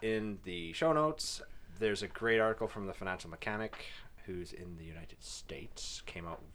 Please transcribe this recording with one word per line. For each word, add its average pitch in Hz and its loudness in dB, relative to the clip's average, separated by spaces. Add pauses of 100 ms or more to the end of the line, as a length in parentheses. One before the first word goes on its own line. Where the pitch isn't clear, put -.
in 107 2
the 85 -4
show 160 6
notes. 156 2 (380)
There's 104 4
a 95 -2
great 113 6
article 110 6
from 101 -2
the 92 -2
Financial 92 -2
Mechanic, 107 -2 (400)
who's 87 -4
in 87 -8
the 82 -10
United 80 -10
States, - -8
came 85 -6
out 82 -4 (140)